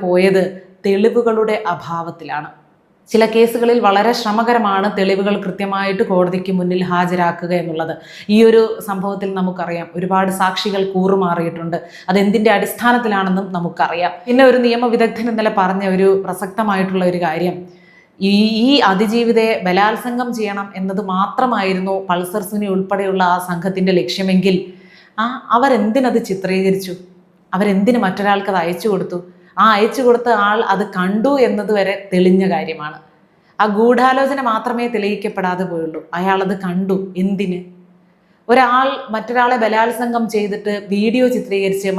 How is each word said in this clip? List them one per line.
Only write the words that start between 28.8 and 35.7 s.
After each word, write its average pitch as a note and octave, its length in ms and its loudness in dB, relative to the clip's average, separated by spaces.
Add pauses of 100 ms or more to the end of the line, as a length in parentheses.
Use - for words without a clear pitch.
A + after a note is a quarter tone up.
കൊടുത്തു? F3 260 -4 (440)
ആ G#3+ 40 6 (100)
അയച്ചു A3 300 0
കൊടുത്ത A#3+ 220 4 (180)
ആൾ G#3+ 120 2 (140)
അത് G3 100 0 (140)
കണ്ടു G#3 360 0 (140)
എന്നത് G3+ 300 -2
വരെ G3 180 0 (160)
തെളിഞ്ഞ F#3 320 4 (120)
കാര്യമാണ്. D#3 440 -8 (600)
ആ G#3 60 2 (140)
ഗൂഢാലോചന C4 640 2 (100)
മാത്രമേ A#3 340 -2 (120)
തെളിയിക്കപ്പെടാതെ G3+ 760 -4